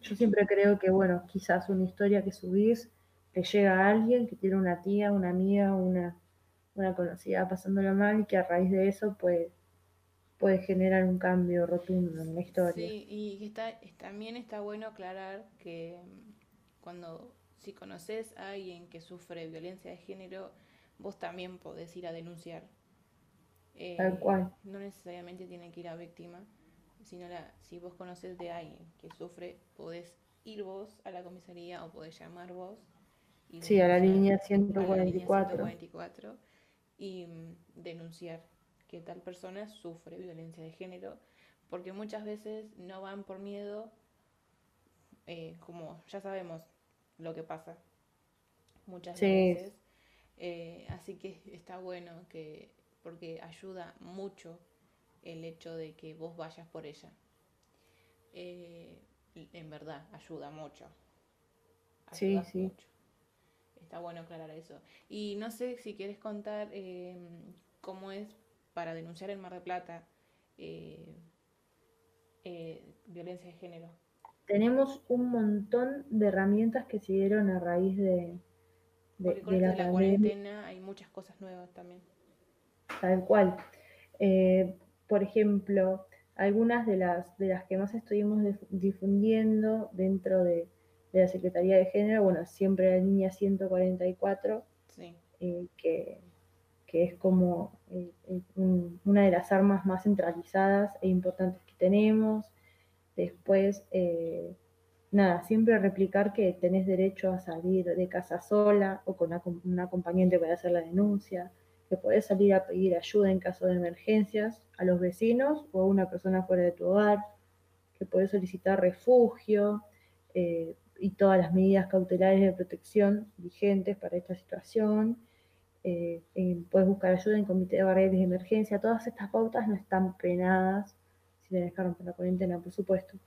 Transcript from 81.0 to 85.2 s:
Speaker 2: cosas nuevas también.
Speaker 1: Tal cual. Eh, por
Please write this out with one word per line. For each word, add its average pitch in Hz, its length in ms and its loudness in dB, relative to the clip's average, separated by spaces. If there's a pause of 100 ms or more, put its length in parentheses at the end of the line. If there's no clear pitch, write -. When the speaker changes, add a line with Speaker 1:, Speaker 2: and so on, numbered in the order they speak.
Speaker 2:
cosas - 320 -20
nuevas 180 340 -18
también. 180 260 -20 (1000)
Speaker 1:
Tal 185 240 2
cual. 190 320 4 (640)
Eh, 185 560 4 (320)
por 202 140 2